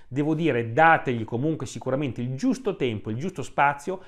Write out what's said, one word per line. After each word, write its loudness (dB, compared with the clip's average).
devo 0
dire, 0
dategli 4
comunque -2
sicuramente -4
il -4
giusto -2
tempo, -2
il -4
giusto -6
spazio, 0